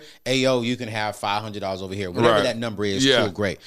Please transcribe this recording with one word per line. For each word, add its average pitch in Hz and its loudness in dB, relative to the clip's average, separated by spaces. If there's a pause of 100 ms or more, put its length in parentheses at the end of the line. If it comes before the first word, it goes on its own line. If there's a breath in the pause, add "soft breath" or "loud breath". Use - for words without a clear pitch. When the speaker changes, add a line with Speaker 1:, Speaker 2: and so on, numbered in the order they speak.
(260 loud breath)
Speaker 1:
Ayo, 127 2
you 120 -2
can 113 -8
have 107 -4
five 104 -2
hundred 104 -10
dollars 95 -4
over 95 -8
here. 98 -4
Whatever 113 4
Speaker 2:
Right. 101 4
Speaker 1:
that 113 0
number 110 -4
is, 101 0
Speaker 2:
Yeah. 131 6
Speaker 1:
cool, 107 0
great. 95 -2